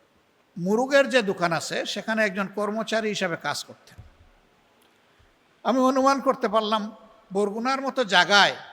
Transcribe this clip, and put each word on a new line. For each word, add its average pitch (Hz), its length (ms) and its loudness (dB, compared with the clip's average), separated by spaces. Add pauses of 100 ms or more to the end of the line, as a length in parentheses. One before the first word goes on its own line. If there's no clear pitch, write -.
(580)
মুরুগের 254 500 2
যে 240 140 2
দোকান 180 300 -2
আছে, 147 340 -4
সেখানে 220 380 -2
একজন 196 220 -2
কর্মচারী 214 640 -4
হিসাবে 185 280 -4
কাজ 143 280 -6
করতেন। - 400 -20 (1600)
আমি 233 160 0
অনুমান 262 420 2
করতে 240 280 0
পারলাম 214 480 -2 (360)
বরগুনার 226 480 -2
মতো 262 240 -2
জায়গায় 180 520 4 (160)